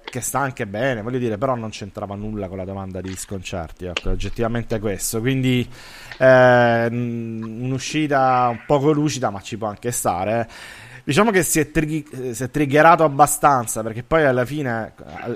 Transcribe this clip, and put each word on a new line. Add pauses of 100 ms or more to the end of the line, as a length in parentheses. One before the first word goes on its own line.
che
sta
anche
bene,
voglio
dire,
però
non
c'entrava
nulla
con
la
domanda
di
Sconcerti,
ecco,
oggettivamente
questo,
quindi, (520)
eh,
n-,
un'uscita
un
poco
lucida,
ma
ci
può
anche
stare,
eh. (220)
Diciamo
che
si
è
tri-, (280)
si
è
triggerato
abbastanza,
perché
poi
alla
fine, (440)